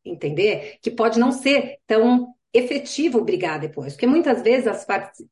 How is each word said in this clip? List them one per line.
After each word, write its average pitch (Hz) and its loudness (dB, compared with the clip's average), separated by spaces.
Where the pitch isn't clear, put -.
entender 170 -6
que 220 -4
pode 226 0
não 254 4
ser - 0
tão 240 2
efetivo 262 0
brigar 165 -4
depois, 147 -10
porque - -2
muitas 277 2
vezes 240 4
as 202 -4
partes - -6